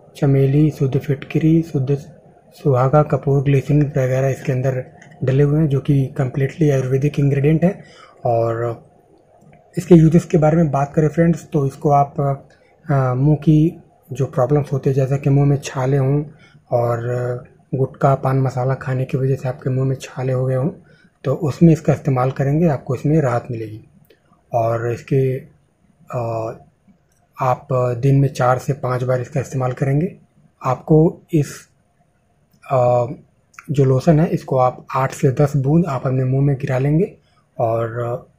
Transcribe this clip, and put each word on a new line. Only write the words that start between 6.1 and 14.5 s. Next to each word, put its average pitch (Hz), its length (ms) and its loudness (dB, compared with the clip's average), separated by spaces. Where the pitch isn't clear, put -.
आयुर्वेदिक 135 480 0
ingredient 143 460 2
है। 185 200 -2
और 117 600 -2
इसके 175 160 4
uses 160 300 6
के - 140 0
बारे 151 180 4
में 165 140 2
बात 143 240 -2
करें 151 140 2
friends, 170 440 0
तो 143 140 0
इसको 143 240 -4
आप, 143 240 2
अ, 131 240 0
मुंह 147 220 2
की 151 460 2
जो 131 140 -4
problems 143 460 -2